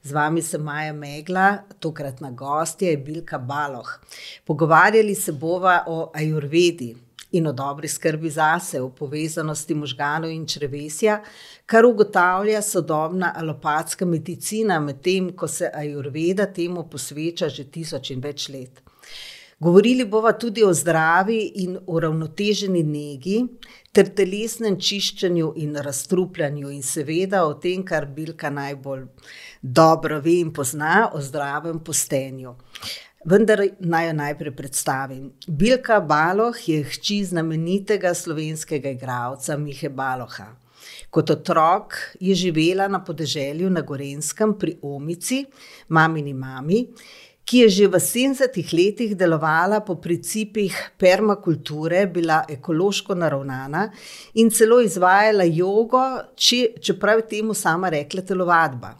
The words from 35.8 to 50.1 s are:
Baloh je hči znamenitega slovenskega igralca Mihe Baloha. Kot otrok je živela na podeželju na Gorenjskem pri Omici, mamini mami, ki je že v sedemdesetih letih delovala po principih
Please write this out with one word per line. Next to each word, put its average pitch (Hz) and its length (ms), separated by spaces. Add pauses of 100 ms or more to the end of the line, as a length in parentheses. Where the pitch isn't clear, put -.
Baloh 180 680
je 156 160
hči 202 480
znamenitega 175 840
slovenskega 156 840
igralca 127 600
Mihe 147 320
Baloha. 127 600 (580)
Kot 156 200
otrok 160 680 (240)
je 185 160
živela 180 560
na 190 120
podeželju 156 640
na 175 120
Gorenjskem 143 800
pri 180 220
Omici, 160 640 (420)
mamini 160 460
mami, 135 540 (560)
ki - 140
je 233 120
že 196 180
v 180 120
sedemdesetih 254 720
letih 202 460
delovala 170 640
po 185 160
principih 208 720 (260)